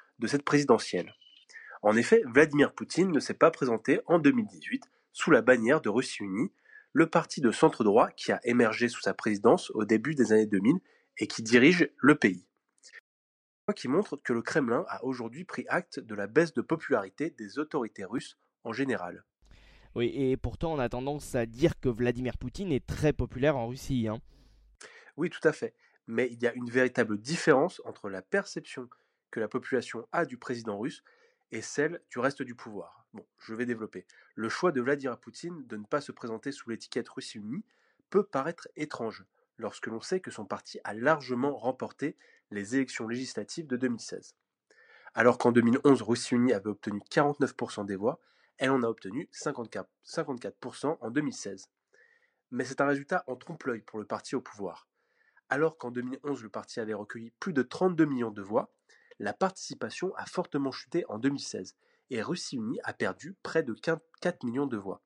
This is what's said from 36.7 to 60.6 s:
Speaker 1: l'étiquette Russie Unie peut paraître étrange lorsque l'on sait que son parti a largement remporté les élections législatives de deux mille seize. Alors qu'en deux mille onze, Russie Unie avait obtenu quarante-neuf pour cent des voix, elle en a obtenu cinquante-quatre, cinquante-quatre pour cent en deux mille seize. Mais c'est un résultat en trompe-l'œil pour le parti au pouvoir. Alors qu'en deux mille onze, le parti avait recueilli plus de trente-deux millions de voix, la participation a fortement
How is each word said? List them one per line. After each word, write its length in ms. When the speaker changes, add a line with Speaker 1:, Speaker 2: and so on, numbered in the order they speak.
Speaker 1:
l'étiquette 380
Russie 300
Unie 260
peut 140
paraître 520
étrange 480
lorsque 300
l'on 120
sait 200
que 100
son 140
parti 400
a 100
largement 600
remporté 600
les 240
élections 320
législatives 580
de 100
deux 120
mille 100
seize. 380
Alors 220
qu'en 140
deux 120
mille 200
onze, 200
Russie 340
Unie 160
avait 180
obtenu 300
quarante-neuf 440
pour 180
cent 100
des 140
voix, 240
elle 140
en 100
a 60
obtenu 440
cinquante-quatre, 560
cinquante-quatre 560
pour 180
cent 240
en 100
deux 120
mille 100
seize. 380
Mais 140
c'est 180
un 40
résultat 400
en 100
trompe-l'œil 440
pour 180
le 60
parti 300
au 80
pouvoir. 460
Alors 300
qu'en 120
deux 120
mille 220
onze, 180
le 60
parti 320
avait 120
recueilli 460
plus 140
de 100
trente-deux 420
millions 260
de 120
voix, 280
la 140
participation 840
a 100
fortement 460